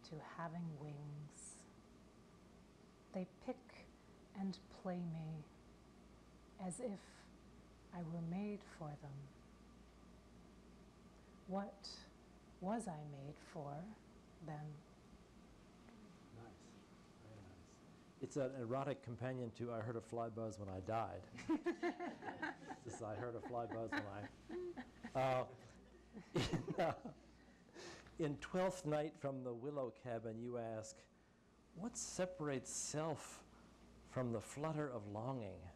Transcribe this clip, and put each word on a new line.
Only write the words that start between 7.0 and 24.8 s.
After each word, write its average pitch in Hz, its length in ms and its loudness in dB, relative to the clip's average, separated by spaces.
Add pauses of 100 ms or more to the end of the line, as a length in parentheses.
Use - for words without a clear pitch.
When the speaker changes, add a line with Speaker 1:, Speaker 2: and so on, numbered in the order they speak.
Speaker 1:
I 175 40 0 (140)
were 170 180 2
made 202 300 2 (180)
for 156 100 -2 (140)
them. 139 100 -6 (2250)
What 202 420 0 (720)
was 202 280 4
I 151 100 0 (260)
made 147 100 -4 (180)
for 143 220 0 (720)
then? 160 80 -2 (1800)
Speaker 2:
Nice, 117 80 -8 (800)
very 107 140 -10
nice. - 880 -10
It's 131 140 0
an 131 140 6 (100)
erotic 131 420 4
companion 123 560 2
to 120 140 2
I 113 80 4
Heard 113 160 2
a 110 40 4
Fly 117 280 2
Buzz 110 300 2
When 101 100 -2
I 95 180 2
Died. 104 360 6 (260)
<laughs> 311 100 8 (1300)
This - 120 -2
is 120 60 -2
I 107 140 2
Heard 117 200 2
a 107 100 -2
Fly 120 200 2
Buzz 113 240 2
When - 120 4 (1120)